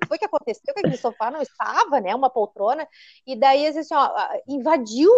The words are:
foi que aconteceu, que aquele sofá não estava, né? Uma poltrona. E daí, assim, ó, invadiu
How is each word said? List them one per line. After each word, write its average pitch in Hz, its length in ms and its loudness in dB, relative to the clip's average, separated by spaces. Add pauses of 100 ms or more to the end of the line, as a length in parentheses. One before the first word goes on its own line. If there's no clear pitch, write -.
foi 320 100 -4
que 440 60 -6
aconteceu, 311 500 -6
que 415 60 -8
aquele 262 160 -2
sofá 226 340 -4
não 302 100 -8
estava, 269 600 -2
né? 190 140 -4
Uma 262 140 0
poltrona. 247 600 -4 (360)
E 262 120 -10
daí, 269 300 4
assim, 311 280 -4
ó, 277 160 2 (380)
invadiu 269 680 0